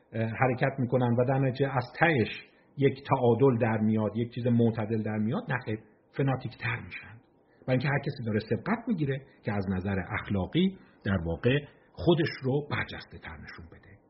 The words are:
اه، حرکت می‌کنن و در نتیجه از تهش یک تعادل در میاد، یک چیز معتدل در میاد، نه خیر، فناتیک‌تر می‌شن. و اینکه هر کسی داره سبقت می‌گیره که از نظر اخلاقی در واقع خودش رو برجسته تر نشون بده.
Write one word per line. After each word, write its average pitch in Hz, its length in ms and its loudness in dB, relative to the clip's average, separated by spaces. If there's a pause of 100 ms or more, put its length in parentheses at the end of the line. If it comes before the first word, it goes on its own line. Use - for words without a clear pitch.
(140)
اه، 113 160 0
حرکت 127 500 0
می‌کنن 123 400 2
و 123 60 4
در 135 140 2
نتیجه 135 280 0
از 131 160 -2 (160)
تهش 151 480 2 (300)
یک 135 300 2
تعادل 123 500 6
در 113 200 2
میاد، 107 400 2
یک 120 160 -4
چیز 123 140 -4
معتدل 113 560 4
در 107 140 -4
میاد، 110 320 0
نه 135 160 0
خیر، 110 140 -4 (320)
فناتیک‌تر 120 720 -2
می‌شن. - 320 -16 (500)
و 131 40 0
اینکه 127 160 0
هر 139 120 0
کسی 127 260 -6
داره 107 140 0
سبقت 175 480 -4
می‌گیره 143 340 -2 (220)
که 107 100 -2
از 101 160 -2
نظر 95 260 -2 (240)
اخلاقی 147 580 0 (260)
در 98 220 0
واقع 120 340 0 (340)
خودش 160 360 2 (120)
رو 135 300 -2
برجسته - 460 -8
تر - 200 -16
نشون - 280 -16
بده. - 320 -20 (120)